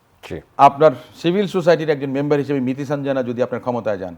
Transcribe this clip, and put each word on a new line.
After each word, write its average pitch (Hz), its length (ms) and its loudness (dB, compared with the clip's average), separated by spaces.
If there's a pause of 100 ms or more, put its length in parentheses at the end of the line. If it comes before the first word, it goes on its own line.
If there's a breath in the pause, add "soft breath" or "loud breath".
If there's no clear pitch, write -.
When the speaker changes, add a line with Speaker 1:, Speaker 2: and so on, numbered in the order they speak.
(300)
Speaker 1:
জি। 80 120 -10 (160)
Speaker 2:
আপনার 139 340 6 (240)
সিভিল 180 320 -2
সোসাইটির 160 420 2
একজন 143 200 -2
মেম্বার 143 300 0
হিসেবে 139 200 -2
মিতি 131 260 -4
সানজানা 139 380 -2
যদি 120 200 -2
আপনার 120 180 -6
ক্ষমতায় 110 360 -4
যান, 90 200 -10